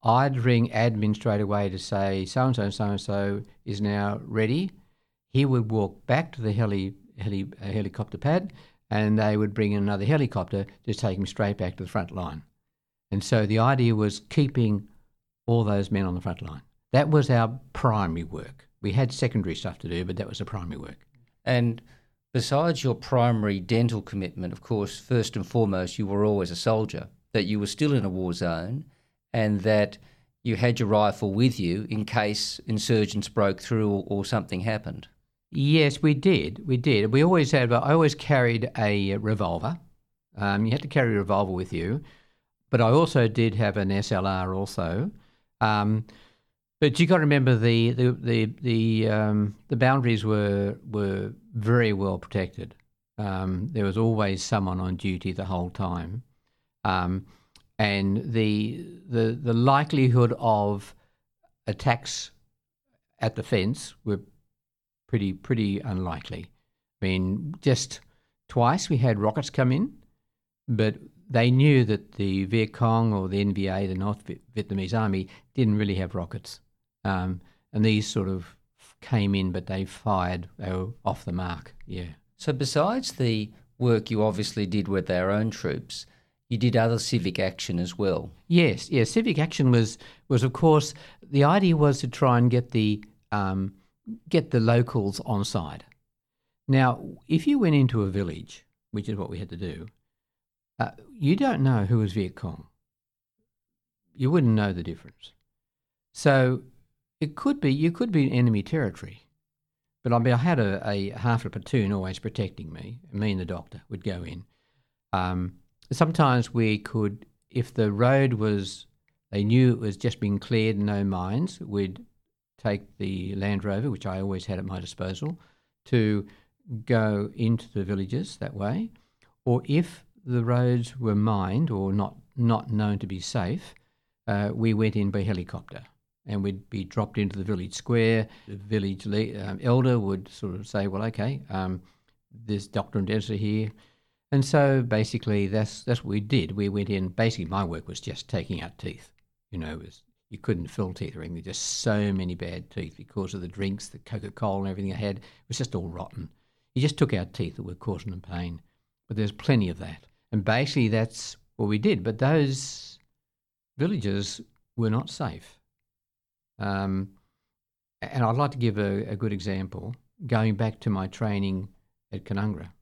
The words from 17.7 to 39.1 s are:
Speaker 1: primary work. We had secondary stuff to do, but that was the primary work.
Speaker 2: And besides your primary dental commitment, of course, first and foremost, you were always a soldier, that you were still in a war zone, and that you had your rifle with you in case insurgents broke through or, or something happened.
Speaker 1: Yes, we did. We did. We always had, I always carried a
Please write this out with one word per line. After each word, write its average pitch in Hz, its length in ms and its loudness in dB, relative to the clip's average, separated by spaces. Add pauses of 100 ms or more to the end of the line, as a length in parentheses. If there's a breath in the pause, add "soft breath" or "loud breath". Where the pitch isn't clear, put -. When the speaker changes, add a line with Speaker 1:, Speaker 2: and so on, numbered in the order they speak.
Speaker 1:
primary 95 500 0
work. - 440 -14 (140)
We 104 100 -2
had 127 200 2
secondary 107 440 -2
stuff - 240 -10
to 85 100 -10
do, 87 160 -4
but 90 120 -6
that 98 120 -6
was - 80 -12
the 101 80 -6
primary 87 320 -8
work. - 300 -16 (360)
Speaker 2:
And 120 380 2 (520 soft breath)
besides 143 500 0
your 131 100 2
primary 113 680 2
dental 113 440 2
commitment, 92 500 -6
of - 80 -16
course, 104 380 -4
first - 360 0
and 98 100 -4
foremost, 98 520 0
you 107 80 -4
were 101 180 0
always 101 280 2
a 85 40 -8
soldier, 110 520 -2 (260)
that 107 120 2
you 104 140 -2
were 101 80 -2
still 147 260 0
in 110 120 0
a 98 40 -2
war 92 240 -2
zone, 90 520 -4 (480 soft breath)
and 107 280 2
that 104 360 2 (460 soft breath)
you 117 120 0
had 120 240 2
your 110 100 0
rifle 104 440 2
with 127 260 2
you 95 300 -2
in 107 160 -2
case 107 640 -2
insurgents 107 600 0
broke 98 320 0
through 110 300 0
or, 101 180 0
or 101 180 -4
something 92 360 -4
happened. 107 460 -6 (440)
Speaker 1:
Yes, 147 480 2
we 151 140 4
did. 135 540 0
We 131 100 2
did. 110 340 2
We 135 120 4
always 165 280 4
had, 123 220 4
I 135 200 2
always 156 200 4
carried 120 640 0
a 101 400 2